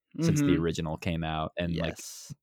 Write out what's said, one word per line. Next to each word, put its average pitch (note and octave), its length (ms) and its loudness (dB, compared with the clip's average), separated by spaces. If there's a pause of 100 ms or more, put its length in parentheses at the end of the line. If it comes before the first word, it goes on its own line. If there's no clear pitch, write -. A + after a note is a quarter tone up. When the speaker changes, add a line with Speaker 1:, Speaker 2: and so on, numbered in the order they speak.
(220)
Speaker 1:
since D#3 220 4
the F2+ 120 6
Speaker 2:
Mm-hmm. E2 40 2
Speaker 1:
original D#2+ 380 0
came E2 260 -2
out, D#2 360 -2
and, E2+ 180 0
like, E2 200 -2
Speaker 2:
Yes. - 460 -14